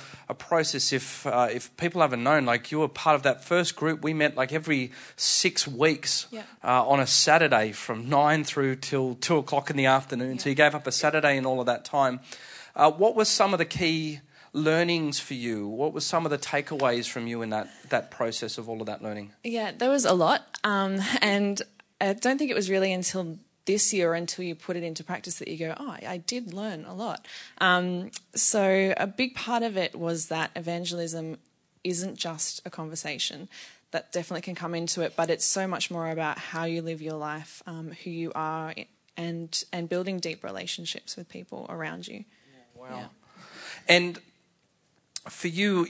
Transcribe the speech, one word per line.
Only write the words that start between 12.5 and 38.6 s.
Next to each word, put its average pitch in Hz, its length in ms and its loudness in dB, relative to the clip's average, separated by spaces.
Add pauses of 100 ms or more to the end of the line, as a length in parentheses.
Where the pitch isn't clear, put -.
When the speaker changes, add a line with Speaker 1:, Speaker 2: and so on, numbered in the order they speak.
Speaker 1:
Uh, 156 140 8
what 196 260 4
were 220 100 6
some 202 280 4
of 180 60 4
the 165 60 2
key 160 560 -2 (320)
learnings 160 640 2
for - 160 -8
you? 113 320 -2
What 123 260 -2
were 151 80 -4
some 165 240 0
of 151 60 0
the 147 60 0
takeaways 135 680 0
from 117 200 -6
you 117 140 -4
in 113 100 -4
that, 107 180 -4 (200)
that 120 220 0
process 113 460 -4
of 113 100 -10
all 113 140 -6
of 107 60 -8
that 104 160 -8
learning? 104 280 -8 (120)
Speaker 2:
Yeah, 226 280 -4
there 247 180 0
was 277 160 4
a 220 80 6
lot. 180 500 2
Um, 196 360 2 (220)
and 202 400 2 (400)
I 196 120 2
don't 247 260 2
think 285 120 0
it - 40 0
was 190 140 0
really 190 220 2
until 180 460 -2 (280)
this 202 280 4
year, 170 220 4
until 170 280 -4
you 170 120 -6
put 175 200 -6
it 170 80 -6
into 160 200 -6
practice, 175 340 -6
that - 100 -8
you - 80 -6
go, 160 220 -4
"Oh, 262 180 -10 (100)
I 180 120 -8
did 226 340 -8
learn 190 320 -8
a - 120 -14
lot." 208 320 -8 (320)
Um, 180 500 2 (260)
so 190 640 4
a - 100 0
big 254 280 -4
part 233 280 -2
of 220 140 -2
it 180 180 -2
was 170 320 -2
that 160 280 -2
evangelism 170 800 -6 (460)
isn't 175 340 -4
just - 480 -4
a 180 60 -14
conversation. 156 760 -8 (440)
That - 200 -6
definitely 175 300 -6
can 185 140 -8
come 170 180 -6
into 170 280 -4
it, 160 140 -2
but 165 140 0
it's 170 160 2
so 190 220 2
much 185 240 -4
more 165 180 -4
about 160 300 -4
how 165 260 -6
you 165 160 -4
live 165 220 -8
your 156 100 -8
life, 151 540 -10
um, 165 240 -10 (120)
who 185 60 -10
you 165 240 -6
are, 156 400 -6 (420)